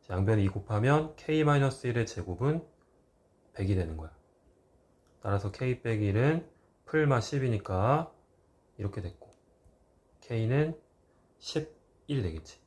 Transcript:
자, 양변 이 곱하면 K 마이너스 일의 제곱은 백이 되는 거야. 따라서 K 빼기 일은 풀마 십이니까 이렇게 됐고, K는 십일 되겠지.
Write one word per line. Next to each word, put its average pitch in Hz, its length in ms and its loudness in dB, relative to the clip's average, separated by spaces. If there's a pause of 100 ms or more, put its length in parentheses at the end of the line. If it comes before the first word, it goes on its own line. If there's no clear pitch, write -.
자, - 120 -8
양변 104 260 2
이 98 80 4
곱하면 127 680 0
K 156 280 0
마이너스 139 420 2
일의 117 200 0
제곱은 120 580 -2 (880)
백이 98 200 0
되는 82 220 0
거야. 78 180 -12 (1040)
따라서 101 320 -2
K 127 300 -4
빼기 107 240 0
일은 139 420 2 (360)
풀마 143 360 2
십이니까 123 920 0 (680)
이렇게 101 220 -6
됐고, - 300 -12 (920)
K는 131 560 0 (600)
십일 - 840 -8
되겠지. 80 440 -8